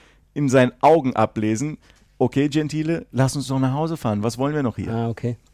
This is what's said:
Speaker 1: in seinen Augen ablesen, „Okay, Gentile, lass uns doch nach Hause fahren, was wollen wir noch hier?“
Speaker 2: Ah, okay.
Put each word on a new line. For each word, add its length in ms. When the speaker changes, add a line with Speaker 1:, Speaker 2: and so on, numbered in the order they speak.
Speaker 1:
in 140
seinen 220
Augen 360
ablesen, 600
„Okay, 320
Gentile, 600
lass 220
uns 140
doch 100
nach 140
Hause 240
fahren, 260
was 140
wollen 180
wir 80
noch 140
hier?“ 180
Speaker 2:
Ah, 140
okay. 300